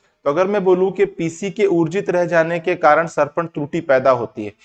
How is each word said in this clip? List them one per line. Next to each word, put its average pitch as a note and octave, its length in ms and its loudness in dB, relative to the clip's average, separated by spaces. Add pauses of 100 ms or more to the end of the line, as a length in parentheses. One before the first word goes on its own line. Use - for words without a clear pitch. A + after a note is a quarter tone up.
(240)
तो C#3+ 60 0
अगर F3+ 180 2
मैं G3+ 160 -2
बोलूं F#3 280 -2
कि G3 140 0
पीसी E3+ 460 -6
के G#3 140 0
ऊर्जित E3+ 440 0
रह F3+ 160 0
जाने E3+ 340 0
के F3 160 -2
कारण D#3 320 4
सरपण D#3+ 400 -2
त्रुटि D#3 340 -6
पैदा C3+ 300 4
होती A#2+ 340 -4
है। G2+ 80 -12 (120)